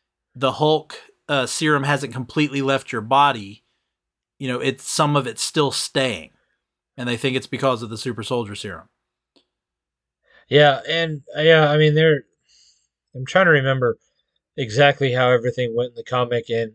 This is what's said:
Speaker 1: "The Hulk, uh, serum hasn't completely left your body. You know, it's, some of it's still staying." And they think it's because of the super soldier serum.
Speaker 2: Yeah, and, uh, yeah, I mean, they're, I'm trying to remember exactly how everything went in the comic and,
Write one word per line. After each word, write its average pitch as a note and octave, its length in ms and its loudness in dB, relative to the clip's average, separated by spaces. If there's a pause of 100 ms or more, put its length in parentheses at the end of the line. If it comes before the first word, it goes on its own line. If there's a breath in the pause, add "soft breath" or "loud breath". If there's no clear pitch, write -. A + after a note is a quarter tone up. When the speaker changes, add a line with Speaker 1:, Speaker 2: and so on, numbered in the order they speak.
(340 soft breath)
Speaker 1:
"The B2+ 200 -2
Hulk, D3+ 440 -2 (300)
uh, C#3 200 0
serum D3+ 360 0
hasn't C#3 300 -2
completely C3+ 480 -4
left C3+ 320 -2
your A2+ 80 -4
body. A#2 640 0 (760)
You C3+ 80 -8
know, B2 140 -4
it's, C3 280 -4
some D3 280 0
of C3 100 -2
it's A2+ 160 -8
still C#3 280 0
staying." A#2+ 580 -4 (680)
And B2 140 -8
they A#2 80 -2
think B2+ 180 -2
it's B2+ 100 -4
because B2 380 -2
of A2 60 -10
the A2+ 80 -12
super A2+ 260 -8
soldier A2+ 320 -6
serum. F#2+ 320 -14 (1600 soft breath)
Speaker 2:
Yeah, C#3+ 380 6
and, D#3+ 340 -4 (160)
uh, D3+ 40 -2
yeah, D#3 280 6
I D3+ 80 2
mean, D3+ 180 4
they're, D#3 280 2 (920 soft breath)
I'm B2+ 100 -10
trying F#3 200 2
to E3+ 60 6
remember C3 460 2 (600)
exactly C3+ 540 2
how B2+ 200 2
everything A#2+ 440 -2
went B2 140 -2
in A#2+ 60 -20
the A#2 80 -14
comic A#2+ 460 -2
and, A2+ 260 -4